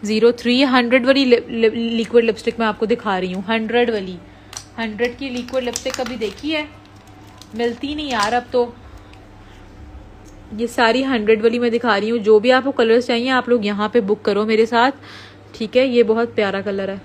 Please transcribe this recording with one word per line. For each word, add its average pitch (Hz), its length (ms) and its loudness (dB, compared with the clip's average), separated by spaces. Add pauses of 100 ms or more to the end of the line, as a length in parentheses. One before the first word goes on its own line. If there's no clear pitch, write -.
ज़ीरो 220 300 4
थ्री, 240 300 0
हंड्रेड 247 420 2
वाली 269 180 4
लि-, 240 180 4
लि-, 226 300 0
liquid 233 520 0
lipstick 226 360 -4
मैं 226 60 0
आपको 214 200 -2
दिखा 214 320 -2
रही 185 140 -4
हूँ, 185 120 -8
हंड्रेड 226 460 0
वाली। 190 260 -6 (640)
हंड्रेड 226 400 -6
की 277 120 -8
liquid 247 340 -6
lipstick 247 300 -6
कभी 254 220 -6
देखी 220 340 -6
है? 302 160 -4 (920)
मिलती 240 380 -4
नहीं 302 160 -8
यार 220 240 -2
अब 240 180 -2
तो। 240 220 -2 (1800)
ये 226 140 -4
सारी 240 340 2
हंड्रेड 220 400 2
वाली 233 160 2
मैं 240 120 0
दिखा 233 260 0
रही 202 140 -2
हूँ। 240 100 0
जो 214 200 6
भी 247 100 2
आपको 254 220 2
colors 240 340 2
चाहिए 240 240 0
आप 247 180 0
लोग 233 180 2
यहाँ 208 220 -2
पे 233 140 2
book 208 200 -2
करो 208 240 0
मेरे 220 200 2
साथ, 240 260 2 (600)
ठीक 220 220 -4
है। 254 100 4
ये 240 180 4
बहुत 226 300 0
प्यारा 196 280 0
color 196 280 -4
है। 196 140 -10